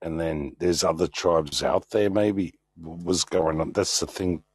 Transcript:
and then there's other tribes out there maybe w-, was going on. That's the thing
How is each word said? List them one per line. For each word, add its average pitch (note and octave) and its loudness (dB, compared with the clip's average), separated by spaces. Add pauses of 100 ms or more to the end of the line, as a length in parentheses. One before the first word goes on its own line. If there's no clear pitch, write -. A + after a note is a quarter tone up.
and E2 -4
then D2+ -4
there's F2+ 2
other E2+ 2
tribes D#2+ 0
out - 0
there G#2 2
maybe G2 0 (260)
w-, E2 -12
was F2 0
going D#2+ 0
on. D#2+ -2
That's - 0
the E2+ -2
thing F2+ -4 (100)